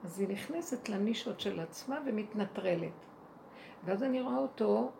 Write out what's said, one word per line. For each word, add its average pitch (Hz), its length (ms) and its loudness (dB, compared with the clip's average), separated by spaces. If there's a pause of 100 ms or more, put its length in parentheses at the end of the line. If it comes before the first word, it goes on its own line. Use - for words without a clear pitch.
אז 185 160 -4
היא 190 80 4
נכנסת 262 600 -2
לנישות 214 520 2
של 190 200 0
עצמה 254 460 -4
ומתנטרלת. 190 960 0 (800)
ואז 196 180 2
אני 254 180 4
רואה 254 180 0
אותו 226 600 4